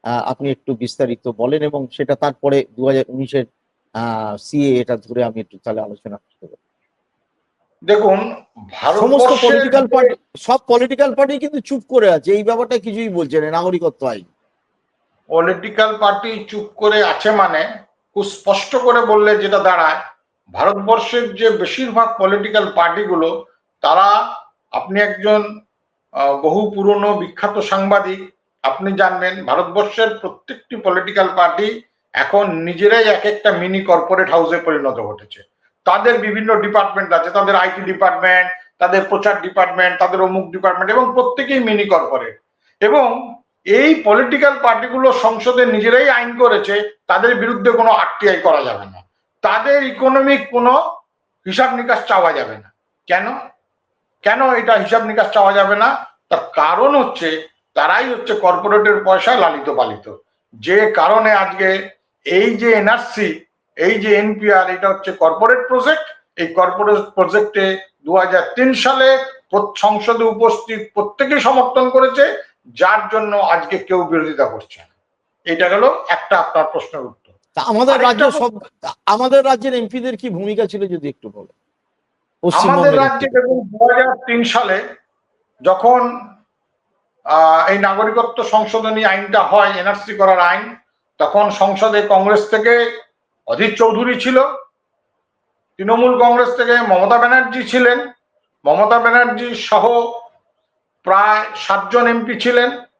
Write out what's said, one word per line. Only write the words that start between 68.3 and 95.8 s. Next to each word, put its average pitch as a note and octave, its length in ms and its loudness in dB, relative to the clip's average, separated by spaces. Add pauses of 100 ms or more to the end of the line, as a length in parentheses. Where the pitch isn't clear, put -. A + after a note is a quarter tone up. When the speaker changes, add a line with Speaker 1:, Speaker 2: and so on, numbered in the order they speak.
Speaker 2:
তিন C4 180 2
সালে C4 440 2 (320)
প্র-, G#3 280 -2
সংসদে A3 460 0
উপস্থিত A3 560 0 (140)
প্রত্যেকেই C4 460 -2
সমর্থন B3+ 500 2
করেছে, C4 540 2 (220)
যার G3 440 0
জন্য G#3 280 -2
আজকে F#3 400 0
কেউ F3+ 260 -2
বিরোধিতা D#3 420 -2
করছে - 340 -12
না। - 160 -20 (500)
এটা E3+ 240 -2
গেল G3+ 140 2 (240)
একটা F3 320 -2
আপনার D#3+ 260 0
প্রশ্নের D3+ 400 -10
উত্তর। - 280 -20 (220)
Speaker 1:
তা D3+ 60 -6
আমাদের A#3+ 320 0
Speaker 2:
আরেকটা B3 320 2
Speaker 1:
রাজ্য C#4+ 140 0
Speaker 2:
প্রশ্ন A3+ 200 -4
Speaker 1:
সব, - 300 -16 (160)
আমাদের C4 400 2
রাজ্যের C4 280 0
এমপিদের A#3+ 440 -6
কি B3 120 -10
ভূমিকা G3+ 360 -4
ছিল G3 220 -8
যদি D#3 220 -8
একটু A#2 200 -16
বলেন? G2+ 280 -20 (840)
পশ্চিমবঙ্গের A3+ 380 2
Speaker 2:
আমাদের C#4 200 4
Speaker 1:
এমপি। C4+ 100 2
Speaker 2:
রাজ্যে C4+ 180 -4
দেখুন, B3+ 400 -4
দু A3+ 260 2
হাজার B3+ 220 2 (120)
তিন A#3 160 0
সালে A3 440 -2 (760)
যখন, G3+ 400 4 (1200)
আহ, D#3+ 440 4
এই G3 100 0
নাগরিকত্ব G#3+ 640 -2
সংশোধনী A3 640 -2
আইনটা G3 380 0
হয়, G3 280 4
এনআরসি G3+ 440 -4
করার F#3+ 240 4
আইন, G3 360 0 (420)
তখন G3+ 320 0
সংসদে G#3 600 0
কংগ্রেস G#3 400 2
থেকে A#3 520 0 (460)
অধীর G#3 300 -2
চৌধুরী A#3 420 0
ছিল, B3+ 240 2 (1300)
তৃণমূল A#3+ 440 2